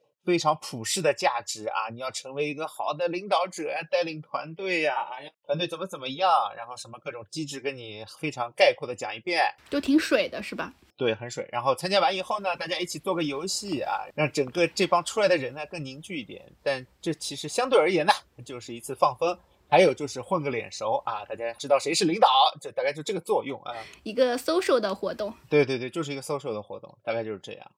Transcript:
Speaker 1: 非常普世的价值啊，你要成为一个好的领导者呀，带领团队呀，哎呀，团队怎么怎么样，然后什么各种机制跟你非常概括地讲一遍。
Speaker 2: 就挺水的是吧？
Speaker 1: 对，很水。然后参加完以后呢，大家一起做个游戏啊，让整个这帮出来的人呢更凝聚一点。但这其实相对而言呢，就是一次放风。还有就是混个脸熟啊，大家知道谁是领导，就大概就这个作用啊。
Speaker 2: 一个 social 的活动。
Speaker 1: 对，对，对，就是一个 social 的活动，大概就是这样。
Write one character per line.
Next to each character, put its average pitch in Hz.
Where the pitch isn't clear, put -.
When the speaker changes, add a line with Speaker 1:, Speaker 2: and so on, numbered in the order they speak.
Speaker 1:
非 175
常 156
普 113
世 -
的 151
价 127
值 110
啊， 110
你 117
要 131
成 131
为 147
一 147
个 156
好 117
的 165
领 180
导 180
者 165
呀， 139
带 175
领 160
团 151
队 185
呀， 139
哎 135
呀， 151
团 147
队 175
怎 165
么 180
怎 175
么 131
样， 165
然 117
后 123
什 120
么 120
各 143
种 117
机 160
制 139
跟 135
你 110
非 151
常 120
概 147
括 -
地 123
讲 104
一 113
遍。 170
Speaker 2:
就 285
挺 277
水 247
的 -
是 -
吧？ 151
Speaker 1:
对， 117
很 120
水。 -
然 120
后 131
参 170
加 196
完 175
以 185
后 208
呢， 185
大 185
家 170
一 180
起 175
做 185
个 170
游 147
戏 190
啊， 101
让 151
整 147
个 170
这 185
帮 175
出 -
来 196
的 180
人 131
呢 151
更 160
凝 135
聚 175
一 120
点。 -
但 131
这 165
其 -
实 151
相 254
对 254
而 160
言 160
呢， 202
就 123
是 120
一 117
次 -
放 139
风。 170
还 151
有 160
就 147
是 131
混 170
个 139
脸 113
熟 110
啊， 107
大 113
家 117
知 -
道 139
谁 143
是 175
领 170
导， -
就 139
大 131
概 139
就 151
这 208
个 175
作 165
用 131
啊。 117
Speaker 2:
一 220
个 247
social 320
的 202
活 180
动。 208
Speaker 1:
对， 147
对， 131
对， 127
就 165
是 143
一 -
个 135
social 139
的 104
活 -
动， -
大 -
概 113
就 110
是 101
这 -
样。 -